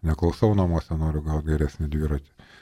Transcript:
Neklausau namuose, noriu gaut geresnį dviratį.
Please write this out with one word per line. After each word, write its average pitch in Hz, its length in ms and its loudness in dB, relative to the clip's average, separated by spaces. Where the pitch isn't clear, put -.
Neklausau 85 560 2
namuose, 85 400 0
noriu 78 260 -2
gaut 76 220 -2
geresnį 76 420 0
dviratį. 73 420 -2